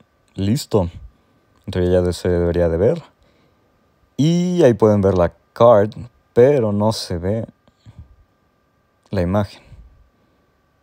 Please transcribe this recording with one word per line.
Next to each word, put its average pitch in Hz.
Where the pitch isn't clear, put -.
listo. 98
En 90
teoría 90
ya 90
de-, 90
se -
debería 85
de 82
ver. 131
Y 175
ahí 123
pueden 104
ver 95
la 85
card, 110
pero 120
no 104
se -
ve 98
la 98
imagen. 98